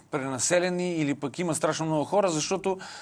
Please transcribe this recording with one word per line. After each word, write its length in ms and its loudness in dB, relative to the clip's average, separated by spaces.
пренаселени 840 0
или 200 0
пък 240 -8
има 160 0
страшно 300 0
много 200 0
хора, 260 6
защото, 460 0